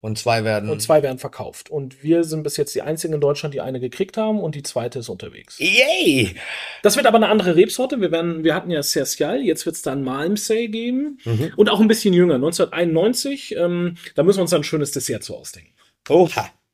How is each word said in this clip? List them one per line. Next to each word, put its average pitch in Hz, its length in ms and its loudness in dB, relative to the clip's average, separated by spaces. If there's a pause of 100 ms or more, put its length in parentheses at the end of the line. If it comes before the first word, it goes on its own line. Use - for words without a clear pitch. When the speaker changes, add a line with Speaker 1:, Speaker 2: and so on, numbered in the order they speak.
Speaker 1:
Und 110 180 -6
zwei 113 260 0
werden 107 260 -2
Speaker 2:
Und 143 100 -2
zwei 151 220 4
werden 131 160 -4
verkauft. - 500 -12
Und 139 360 -10
wir 170 180 4
sind 156 220 -4
bis 143 120 -4
jetzt 143 200 -4
die - 60 -4
einzigen 160 320 -4
in 147 60 0
Deutschland, 143 320 0
die 139 80 -6
eine 131 200 -6
gekriegt 127 360 -4
haben 214 240 0
und 160 140 -4
die 143 80 -10
zweite 120 380 -6
ist 113 80 -12
unterwegs. - 500 -14
Speaker 1:
Yay! 190 800 2 (480)
Speaker 2:
Das - 100 4
wird 277 120 2
aber 220 100 6
eine 220 100 6
andere 180 300 2
Rebsorte. 240 440 2
Wir 170 120 0
werden, 165 320 -2
wir 160 100 4
hatten 175 160 -4
ja 151 140 -2
Sercial, 160 580 -2
jetzt 170 240 -2
wird's 160 160 -6
dann 139 220 -4
Malmsey 202 640 -2
geben. 254 560 -4
Speaker 1:
Mhm. 117 320 -2
Speaker 2:
Und 208 140 4
auch 196 100 2
ein 220 80 6
bisschen 214 260 4
jünger, 175 240 4
neunzehnhunderteinundneunzig. 175 1160 0
Ähm, 175 400 -2 (180)
da 143 80 0
müssen 190 160 4
wir 185 40 0
uns 170 100 0
dann 160 80 2
ein 143 40 -4
schönes 147 280 -4
Dessert 123 320 -6
zu - 100 -12
ausdenken. - 380 -18 (360)
Speaker 1:
Oha! 147 420 4 (240)